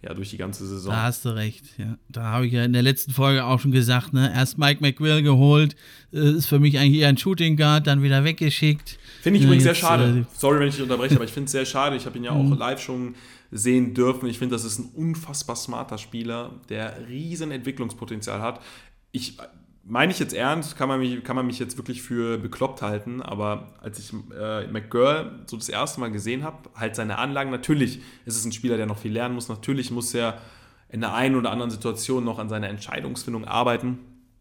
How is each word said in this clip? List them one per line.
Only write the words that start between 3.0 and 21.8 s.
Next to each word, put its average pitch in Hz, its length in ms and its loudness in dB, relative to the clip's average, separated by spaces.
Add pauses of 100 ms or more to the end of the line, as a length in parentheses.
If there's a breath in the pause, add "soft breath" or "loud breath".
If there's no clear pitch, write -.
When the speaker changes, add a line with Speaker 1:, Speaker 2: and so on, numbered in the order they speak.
Speaker 2:
Folge 135 340 2
auch 123 140 2
schon 139 100 2
gesagt, 123 440 2
ne, 127 200 2
erst 127 240 0
Mike 147 240 2
McGill 151 400 2
geholt, 147 540 8 (360 loud breath)
äh, - 60 -6
ist 151 300 4
für 147 100 4
mich 143 220 6
eigentlich 143 220 6
eher 147 80 6
ein 135 100 6
Shooting 165 360 2
Guard, 151 300 6
dann 139 160 4
wieder 139 220 4
weggeschickt. 151 760 0 (240 loud breath)
Speaker 1:
Finde 202 160 6
ich 139 60 8
Speaker 2:
Ja, 135 60 10
Speaker 1:
übrigens 131 140 8
sehr - 100 6
Speaker 2:
jetzt, - 80 0
Speaker 1:
schade. 123 400 4
Speaker 2:
äh, - 20 0 (120)
Speaker 1:
Sorry, 143 240 4
wenn 143 100 4
ich 139 40 -4
dich 139 100 -4
unterbreche, 127 300 2
aber 117 120 6
ich 107 60 -8
finde 143 140 -6
es 139 60 -6
sehr 131 140 0
schade. 139 320 -2
Ich 131 100 -8
habe 127 100 -10
ihn 120 60 -8
ja 120 80 -4
auch 147 100 2
Speaker 2:
Mhm. 139 160 4
Speaker 1:
live 127 240 -4
schon 123 320 -6 (380 loud breath)
sehen 123 420 2
dürfen. 127 340 0
Ich 110 120 -6
finde, 123 160 -2
das 110 80 -4
ist 110 160 -8
ein - 160 -10
unfassbar 156 600 -6
smarter 117 440 -10
Spieler, 117 680 -10
der 110 380 -10
riesen 156 440 -8
Entwicklungspotenzial 113 920 -8
hat. 120 180 -6 (520 loud breath)
Ich, - 260 -8 (460)
meine 123 280 0
ich 185 80 -6
jetzt - 140 -4
ernst, 147 440 -4
kann 131 100 -2
man 135 120 -2
mich, 123 240 -4
kann 127 120 -6
man 127 120 -2
mich 120 120 -6
jetzt - 160 -8
wirklich 123 260 -10